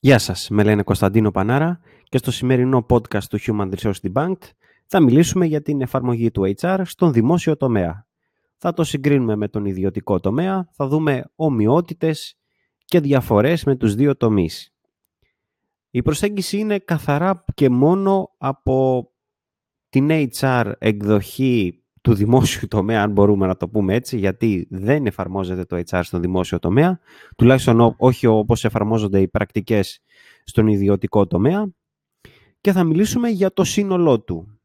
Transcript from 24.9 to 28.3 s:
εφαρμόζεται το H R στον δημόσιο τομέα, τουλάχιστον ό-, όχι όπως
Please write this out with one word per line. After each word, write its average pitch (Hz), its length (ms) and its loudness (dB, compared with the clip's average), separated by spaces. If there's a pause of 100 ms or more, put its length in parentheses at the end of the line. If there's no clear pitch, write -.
εφαρμόζεται 92 600 -6
το 87 220 -6
H 92 120 -2
R - 40 -2
στον 87 180 -6
δημόσιο 90 380 -2
τομέα, 151 400 0 (360)
τουλάχιστον 123 440 4
ό-, 117 180 4
όχι 127 300 2
όπως 110 380 0